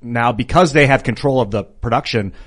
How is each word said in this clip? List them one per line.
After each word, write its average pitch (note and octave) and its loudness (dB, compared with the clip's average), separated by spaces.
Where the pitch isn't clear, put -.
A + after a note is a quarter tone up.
now, A#2+ -2
because D#3 2
they D3 4
have C3+ 2
control C3 -2
of A2 -2
the G2+ -4
production, A2+ -4